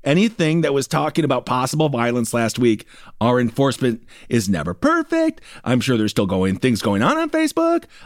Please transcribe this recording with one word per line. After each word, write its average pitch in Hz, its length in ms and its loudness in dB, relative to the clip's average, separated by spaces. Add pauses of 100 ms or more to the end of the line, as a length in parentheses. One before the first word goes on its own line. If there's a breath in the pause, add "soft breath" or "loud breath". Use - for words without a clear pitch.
Anything 165 560 0
that 147 120 0
was 139 140 0
talking 151 380 -2
about 131 220 -2
possible 135 420 0
violence 120 440 -2
last 117 280 -2
week, 113 260 2 (340 loud breath)
our 123 200 2
enforcement 123 640 0 (240 loud breath)
is 107 200 0
never 82 240 -2
perfect. 320 680 0 (240 loud breath)
I'm 123 160 0
sure 123 160 0
there's 107 160 0
still 104 140 0
going, 95 320 0
things 123 220 0
going 101 220 0
on 226 160 2
on 320 120 -2
Facebook. 330 540 0 (220 loud breath)